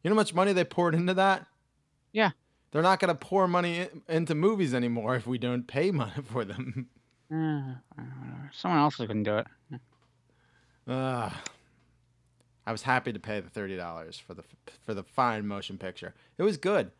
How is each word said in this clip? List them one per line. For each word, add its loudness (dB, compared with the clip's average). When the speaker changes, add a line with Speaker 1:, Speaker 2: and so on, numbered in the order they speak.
Speaker 1:
You 0
know 6
how 6
much 2
money 4
they 4
poured 2
into 2
that? 4
Speaker 2:
Yeah. 4
Speaker 1:
They're 2
not 6
gonna 4
pour 2
money 2
in, -10
into 2
movies 4
anymore 0
if -4
we -2
don't -2
pay 0
money 0
<laughs> -8
for -4
them. -8
Speaker 2:
Uh, -4
whatever. -14
Someone 2
else 4
can -2
do 2
it. -2
Speaker 1:
Uh, -2
I -4
was -6
happy 2
to -8
pay -6
the -12
thirty -8
dollars -10
for -16
the, -18
for -6
the -6
fine 0
motion -8
picture. -10
It -2
was 2
good. 0